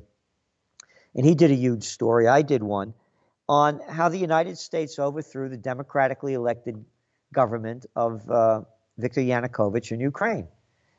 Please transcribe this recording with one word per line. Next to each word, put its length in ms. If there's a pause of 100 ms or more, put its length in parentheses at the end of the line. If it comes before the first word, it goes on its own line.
(1160)
And 100
he 100
did 160
a 40
huge 280
story. 440
I 160
did 200
one 300 (560)
on 400
how 200
the 100
United 400
States 400
overthrew 500
the 80
democratically 800
elected 500 (480)
government 520 (100)
of, 340
uh, 320 (360)
Viktor 240
Yanukovych 680
in 80
Ukraine. 480 (520)